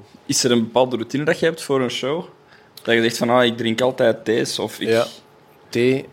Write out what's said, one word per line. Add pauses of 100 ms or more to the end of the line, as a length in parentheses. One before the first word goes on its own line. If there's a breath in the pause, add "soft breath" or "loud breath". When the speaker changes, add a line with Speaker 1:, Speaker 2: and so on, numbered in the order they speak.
(260)
Speaker 1:
Is
er
een
bepaalde
routine
dat
je
hebt
voor
een
show? (600 soft breath)
Dat
je
zegt
van,
"Ah,
ik
drink
altijd
thees",
of
ik
Speaker 2:
Ja. (640)
Thee